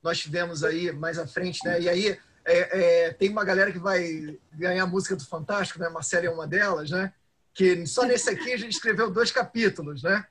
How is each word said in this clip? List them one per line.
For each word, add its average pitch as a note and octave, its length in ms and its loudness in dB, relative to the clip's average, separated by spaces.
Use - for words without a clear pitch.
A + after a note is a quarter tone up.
Nós D#3+ 180 -2
tivemos E3 440 -4
aí E3 280 0
mais D#3+ 280 -6
à C#3+ 80 -6
frente, F3+ 360 -6
né, F3 180 0
e E3+ 60 0
aí F#3+ 300 2
É, E3+ 600 4
é, E3 60 -4
tem G3 160 2
uma G#3 140 0
galera G3 280 4
que F3+ 80 -8
vai E3 580 -2
ganhar F3+ 300 0
a F#3 40 0
música F#3+ 280 -2
do C#3 100 -12
Fantástico, E3+ 540 -4
né? E3+ 80 -4
A - 40 -2
Marcela E3+ 340 -2
é E3+ 40 2
uma D#3+ 180 -6
delas, E3 440 0
né? F#3+ 220 -2
Que F3+ 340 4
só - 180 0
nesse B3 240 2
aqui B3 240 -4
a B3 40 -4
gente G#3+ 160 -6
escreveu G#3+ 360 0
dois A3 220 0
capítulos, F3 720 -2
né? G3 280 0